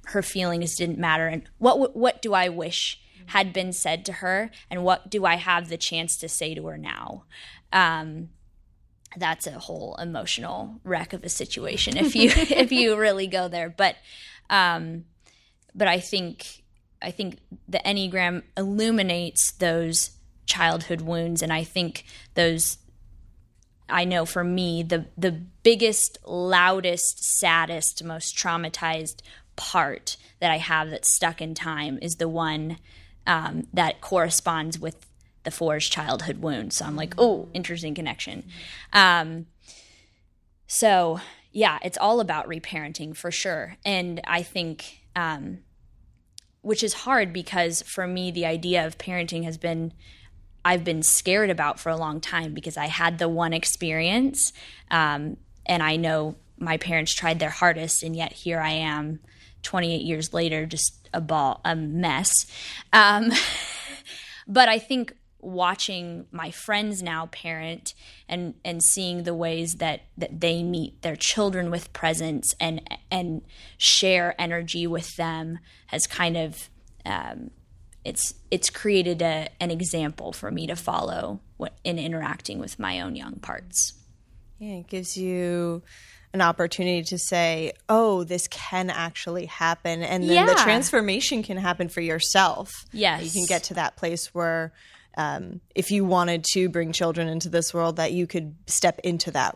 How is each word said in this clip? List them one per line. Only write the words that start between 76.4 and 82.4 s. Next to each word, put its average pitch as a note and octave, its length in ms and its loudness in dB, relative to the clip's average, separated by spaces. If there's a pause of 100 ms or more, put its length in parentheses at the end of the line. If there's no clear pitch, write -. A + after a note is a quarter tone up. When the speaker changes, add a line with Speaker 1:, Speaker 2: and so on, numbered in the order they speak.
Speaker 1:
um, D#2 460 -8 (560)
it's, - 280 -4 (160)
it's F3+ 200 0
created F3 500 2
a, D#3 280 0 (120)
an F3 100 -2
example E3 640 -4
for - 180 -8
me E3 160 -4
to E3+ 100 -6
follow - 640 -4 (200)
wh-, - 80 -6 (160)
in E3+ 140 -2
interacting D#3+ 600 -6